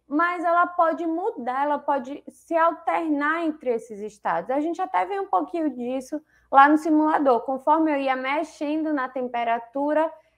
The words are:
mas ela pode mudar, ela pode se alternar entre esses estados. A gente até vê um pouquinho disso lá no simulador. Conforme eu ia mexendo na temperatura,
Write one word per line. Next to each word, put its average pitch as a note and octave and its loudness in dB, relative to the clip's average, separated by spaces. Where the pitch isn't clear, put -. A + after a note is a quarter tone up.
mas E4+ -2
ela F4 2
pode E4+ 0
mudar, D#4+ -4
ela D4 0
pode C#4+ -4
se - -6
alternar E4 0
entre D4+ -4
esses A3+ -4
estados. G3 -4
A C4+ 0
gente E4 -2
até F#4 -2
vê G4 -6
um G4 -6
pouquinho D#4+ 0
disso B3+ -6
lá C4+ 10
no D4+ 6
simulador. D4+ 4
Conforme D4+ 2
eu C#4 0
ia C4+ -2
mexendo D4+ -4
na C4+ -2
temperatura, B3 -2